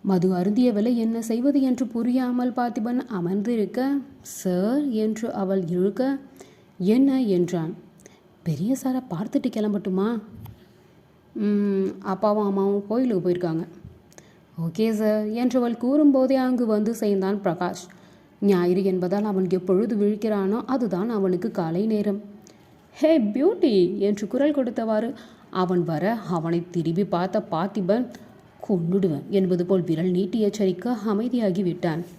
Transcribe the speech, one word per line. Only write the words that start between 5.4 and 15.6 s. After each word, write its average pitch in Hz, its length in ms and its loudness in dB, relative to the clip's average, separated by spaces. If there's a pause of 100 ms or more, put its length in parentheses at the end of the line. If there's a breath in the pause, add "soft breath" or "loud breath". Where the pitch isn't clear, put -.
இழுக்க, 196 400 0 (720 loud breath)
"என்ன?" 262 480 4
என்றான். 175 460 0 (680 loud breath)
"பெரிய 175 340 -2
சாரை 262 300 -2
பார்த்துட்டு 226 440 -2
கிளம்பட்டுமா?" 202 580 0 (1300 loud breath)
"ம், 202 520 0 (200)
அப்பாவும் 208 420 0
அம்மாவும் 196 400 0
கோயிலுக்கு 220 380 0
போயிருக்காங்க." 175 400 -2 (920 loud breath)
"ஓகே 170 340 -2
சார்" 214 300 0 (140)
என்றவள் 240 440 0